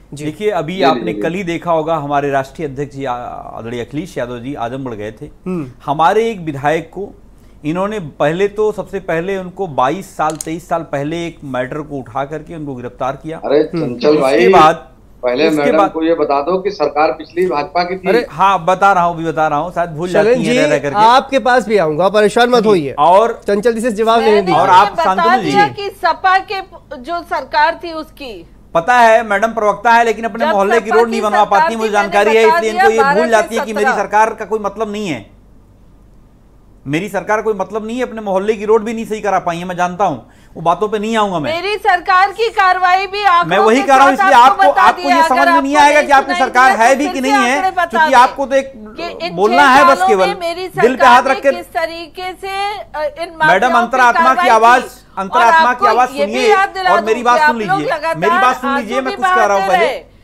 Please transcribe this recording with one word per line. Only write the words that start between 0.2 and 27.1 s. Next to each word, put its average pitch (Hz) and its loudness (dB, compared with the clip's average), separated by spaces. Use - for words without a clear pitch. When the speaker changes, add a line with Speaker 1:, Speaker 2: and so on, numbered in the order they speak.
Speaker 2:
देखिए, 196 -4
अभी 170 -4
Speaker 3:
जी, - -4
Speaker 2:
आपने 160 0
Speaker 3:
जी, 107 -6
जी। 104 -8
Speaker 2:
कल 165 -4
ही 196 -6
देखा 170 -6
होगा, 160 -2
हमारे 143 -4
राष्ट्रीय 139 -6
अध्यक्ष 135 -10
जी, 135 -10
आ-, 123 -4
आदरणीय 120 -12
अखिलेश 151 -10
यादव 123 -8
जी 135 -12
आजमगढ़ 120 -8
गए 104 -10
थे। 131 -16
Speaker 1:
हम्म। 156 -10
Speaker 2:
हमारे 180 0
एक 196 -10
विधायक 156 -4
को 196 -12
इन्होंने 190 -4
पहले 165 -2
तो, 208 -2
सबसे 190 -8
पहले 180 -4
उनको 185 -8
बाईस 143 -4
साल, 156 -4
तेईस 160 -10
साल 165 -4
पहले 156 -6
एक 165 -14
मैटर 131 -6
को 143 -10
उठा 131 -8
करके 156 -12
उनको 143 -10
गिरफ्तार 123 -8
किया। 156 -12
Speaker 3:
अरे 135 0
Speaker 1:
हम्म। 156 -4
Speaker 3:
चंचल 139 -2
Speaker 2:
उसके 151 4
Speaker 3:
भाई, 147 2
Speaker 2:
बाद, 170 6
Speaker 3:
पहले 127 0
Speaker 2:
उसके 151 0
Speaker 3:
मैडम - 0
Speaker 2:
बाद 196 2
Speaker 3:
को 160 -6
ये 165 2
बता 147 -2
दो 175 -2
कि 185 -4
सरकार 151 -2
पिछली 156 -6
भाजपा 165 -4
की 185 -6
थी। 185 -6
Speaker 2:
अरे 233 2
हाँ, 175 0
बता 190 2
रहा 180 2
हूँ, 170 -2
भी 165 -8
बता 156 -2
रहा 147 -2
हूँ, 175 -8
शायद 170 -4
भूल 160 -8
जाती 170 2
Speaker 1:
शैलेंद्र 233 0
Speaker 2:
हैं 247 0
Speaker 1:
जी, 254 2
Speaker 2:
रह 302 0
रह 302 0
करके। 170 -2
Speaker 1:
आपके 262 2
पास 240 0
भी 220 0
आऊंगा, 160 0
परेशान 214 2
मत 240 2
Speaker 2:
जी। 220 0
Speaker 1:
होइए। 147 0
Speaker 2:
और 196 4
Speaker 1:
चंचल 208 0
जी 226 -4
से 247 -2
जवाब 226 0
Speaker 4:
मैंने 220 2
Speaker 1:
नहीं 208 4
दीजिए। 170 0
Speaker 2:
और 190 2
Speaker 4:
ये 185 6
Speaker 2:
आप 202 4
Speaker 4:
बता 339 -2
Speaker 2:
शांतनु 339 2
जी। - -2
Speaker 4:
दिया 403 4
कि 403 -8
सपा 370 0
के 392 -8
जो 330 -8